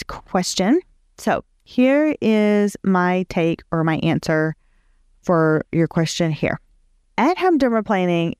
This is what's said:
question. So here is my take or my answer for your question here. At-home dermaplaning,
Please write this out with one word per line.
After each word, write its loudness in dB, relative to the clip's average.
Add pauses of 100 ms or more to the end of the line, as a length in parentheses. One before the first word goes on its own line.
question. -2 (380)
So -2 (220)
here 2
is 2
my 0
take -2 (100)
or -2
my 0
answer -2 (680)
for 2
your 2
question -2
here. -4 (560)
At-home 2
dermaplaning, 0